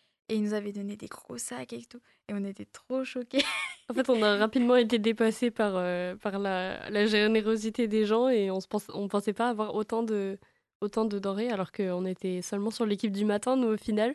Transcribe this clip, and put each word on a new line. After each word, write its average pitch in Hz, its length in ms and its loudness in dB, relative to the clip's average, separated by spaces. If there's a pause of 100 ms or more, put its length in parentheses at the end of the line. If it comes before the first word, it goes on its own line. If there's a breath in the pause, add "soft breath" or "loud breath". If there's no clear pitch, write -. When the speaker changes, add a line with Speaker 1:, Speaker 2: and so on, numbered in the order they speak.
(280)
Speaker 1:
Et 220 80 -2
ils 214 60 0
nous 208 120 -2
avaient 208 180 -4
donné 202 240 -8
des 214 100 -14
gros - 320 -14
sacs 247 340 -10
et 233 120 -12
tout. - 160 -20 (280 soft breath)
Et 208 60 -6
on 202 100 -4
était 196 220 -10
trop - 380 -6
choqués. 254 380 -2
<laughs> - 280 -6 (200)
Speaker 2:
En - 20 -6
fait, 247 160 0
on 233 140 4
a 208 160 6
rapidement 240 380 4
été 233 220 4
dépassés 220 520 2
par, 208 260 0
euh, 180 400 -2
par 196 220 -4
la, 190 500 -4
la 208 160 2
générosité 220 840 2
des 214 200 4
gens 233 240 4
et 202 200 2
on 190 80 -2
se 190 80 -6
pense-, - 280 -4
on 202 140 -4
pensait 202 260 0
pas 240 160 0
avoir 214 240 -4
autant 220 280 -2
de, 202 360 -2 (420 soft breath)
autant 208 240 0
de 208 140 -2
denrées, 202 320 -2
alors 190 200 -2
qu'on 185 360 -2
était 185 340 -4
seulement 202 300 -4
sur 226 160 -2
l'équipe 208 260 0
du 208 140 0
matin, 220 300 2
nous, 247 120 2
au 214 80 0
final. 220 380 0